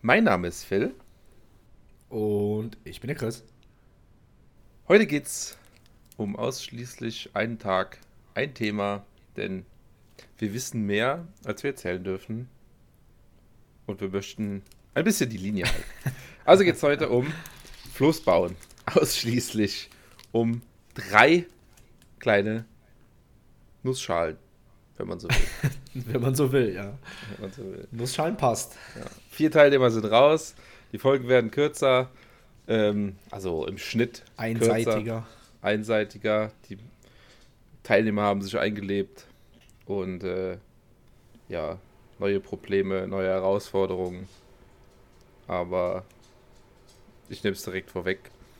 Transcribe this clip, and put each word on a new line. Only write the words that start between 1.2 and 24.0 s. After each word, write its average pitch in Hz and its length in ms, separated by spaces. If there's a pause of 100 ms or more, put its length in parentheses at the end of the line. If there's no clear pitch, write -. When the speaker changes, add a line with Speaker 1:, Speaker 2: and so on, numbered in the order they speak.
Speaker 2:
Und 107 720
ich - 180
bin 123 60
der 131 100
Chris. 120 260 (1400)
Speaker 1:
Heute 208 200
geht's - 500 (580)
um 101 200
ausschließlich 120 1000
einen 113 240
Tag, 95 400 (380)
ein 139 180
Thema, 101 500 (320)
denn 95 300 (720)
wir 104 160
wissen 117 320
mehr, 127 420 (160)
als - 200
wir 143 80
erzählen 90 320
dürfen. 110 460 (1400)
Und 98 140
wir 98 80
möchten 98 520 (320)
ein 151 120
bisschen 214 260
die 107 60
Linie 95 280
halten. - 180 (220)
Speaker 2:
<laughs> 127 100 (300)
Speaker 1:
Also 196 180
geht's 175 200
heute 147 260
um 127 240 (600)
Floß 156 280
bauen. 90 340 (300)
Ausschließlich 120 1040 (420)
um 117 300 (320)
drei 147 540 (720)
kleine 110 460 (1160)
Nussschalen, 85 540 (600)